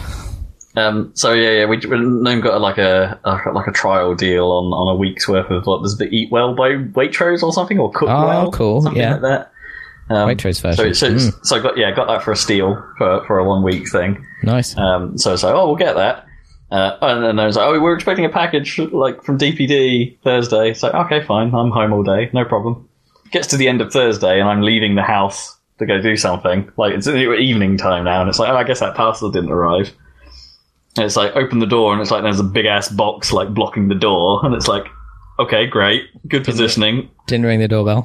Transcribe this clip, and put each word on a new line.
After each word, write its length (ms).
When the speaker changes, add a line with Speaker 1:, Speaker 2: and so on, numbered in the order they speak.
Speaker 1:
Um, 380
so 180
yeah, 180
yeah, 160
we, 120
we, 40
Noam 460
got, 180
like, 180
a, 460
a, 140
like, 140
a 60
trial 420
deal 360
on, 220
on 220
a 40
week's 300
worth 220
of, 160
what, 160
does 160
the 100
Eat 240
Well 220
by 160
Waitrose 720
or 100
something, 260
or 140
Cook 160
Speaker 2:
Oh, 180
Speaker 1:
Well, 260
Speaker 2:
cool, 300
Speaker 1:
something 200
Speaker 2:
yeah. 120
Speaker 1:
like 80
that. 300
Um, 180
Speaker 2:
Waitrose 280
Speaker 1:
so, 260
Speaker 2:
version. 120
Speaker 1:
so, 360
Speaker 2:
Mm. 160
Speaker 1:
so 100
I 40
got, 180
yeah, 100
I 40
got 160
that 140
for 100
a 40
steal 380
for, 280
for 120
a 60
one 180
week 260
thing. 360
Speaker 2:
Nice. 340
Speaker 1:
Um, 420
so 140
it's 120
like, 100
"Oh, 120
we'll 100
get 180
that." 320
Uh, 300
and 220
then 160
I 60
was 100
like, 100
"Oh, 140
we're 140
expecting 300
a 40
package, 500
like, 440
from 160
D 140
P 160
D 560
Thursday." 460
It's 120
like, 120
"Okay, 300
fine. 300
I'm 160
home 220
all 100
day. 300
No 120
problem." 440
Gets 180
to 80
the 120
end 120
of 120
Thursday 480
and 80
I'm 140
leaving 340
the 60
house 540
to 80
go 140
do 160
something. 600
Like, 180
it's 120
evening 680
time 280
now, 160
and 80
it's 120
like, 120
"Oh, 40
I 80
guess 160
that 160
parcel 340
didn't 220
arrive." 400
And 100
it's 100
like, 200
open 240
the 80
door, 240
and 100
it's 80
like, 140
there's 160
a 40
big 220
ass 220
box, 440
like, 220
blocking 320
the 80
door, 500
and 120
it's 100
like, 200
"Okay, 300
great, 340
good 160
Speaker 2:
Didn't 40
Speaker 1:
positioning." 640
Speaker 2:
didn't 180
ring 140
the 80
doorbell. 360